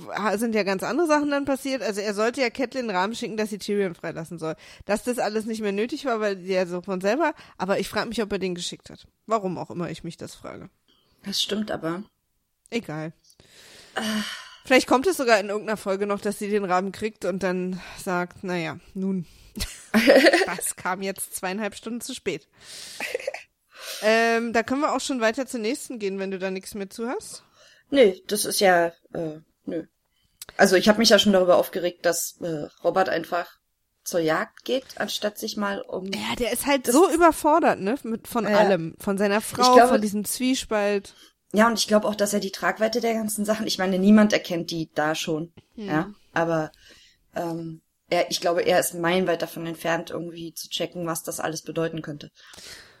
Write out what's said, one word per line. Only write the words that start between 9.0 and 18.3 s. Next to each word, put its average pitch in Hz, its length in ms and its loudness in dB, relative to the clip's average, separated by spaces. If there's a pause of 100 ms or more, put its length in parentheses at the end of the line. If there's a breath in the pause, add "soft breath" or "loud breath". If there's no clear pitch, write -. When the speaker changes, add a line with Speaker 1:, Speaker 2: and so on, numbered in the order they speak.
Speaker 1:
Warum 202 320 -2
auch 135 140 -10
immer 165 180 -6
ich - 160 -12
mich 165 100 -12
das - 200 -16
frage. - 340 -16 (560)
Speaker 2:
Das 196 160 -4
stimmt 208 280 -4
aber. 170 340 -6 (680)
Speaker 1:
Egal. 156 420 -8 (840 soft breath)
Speaker 2:
Ah. - 60 -4 (640 loud breath)
Speaker 1:
Vielleicht - 240 4
kommt 262 200 4
es 359 100 2
sogar 233 240 4
in 208 80 -6
irgendeiner 208 260 -4
Folge 196 320 -2
noch, 202 140 -2
dass 202 180 -4
sie 208 100 -4
den 202 140 0
Raben 185 300 0
kriegt - 320 -8
und 196 180 -2
dann 185 380 -2 (200 loud breath)
sagt, 180 420 -4